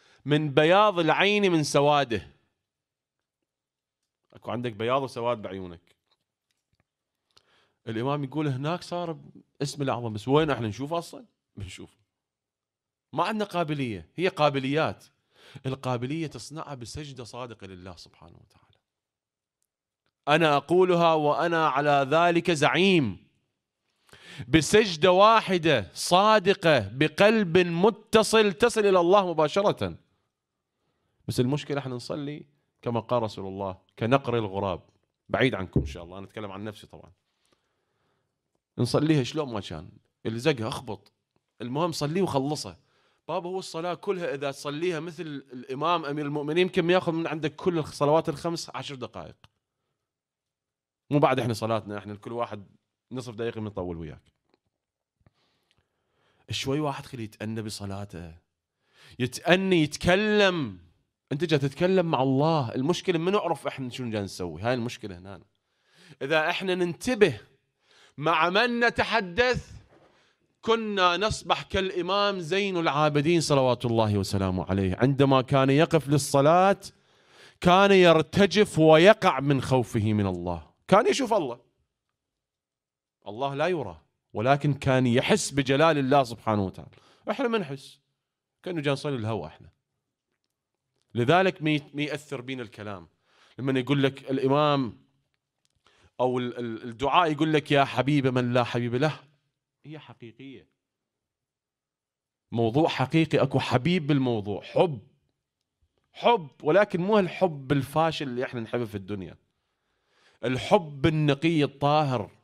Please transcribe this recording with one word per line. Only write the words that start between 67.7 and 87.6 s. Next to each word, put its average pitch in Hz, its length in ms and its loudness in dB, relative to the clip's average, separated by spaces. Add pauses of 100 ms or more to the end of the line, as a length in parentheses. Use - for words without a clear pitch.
مع 160 320 2
من 233 300 0
نتحدث 226 1000 -2 (840)
كنا 208 560 2
نصبح 180 440 -2
كالإمام 190 800 -2
زين 185 380 -2
العابدين 151 640 2
صلوات 131 440 2
الله 113 320 2
وسلامه 95 480 -2
عليه، 95 300 0
عندما 135 460 4
كان 135 280 2
يقف 147 400 2
للصلاة 160 720 4 (840)
كان 190 300 6
يرتجف 180 880 6
ويقع 160 600 8
من 139 220 2
خوفه 117 520 0
من 104 140 2
الله، 87 440 -6 (160)
كان 214 200 6
يشوف 269 260 0
الله. 139 260 -2 (1700)
الله 135 280 -6
لا 151 120 -2
يرى، 127 340 -6 (320)
ولكن 139 400 2
كان 131 340 2
يحس 131 440 2
بجلال 139 460 2
الله 139 260 4
سبحانه 107 420 -2
وتعالى. - 260 -12 (400)
إحنا 254 160 -2
ما 226 100 0
نحس، 139 420 -8 (640)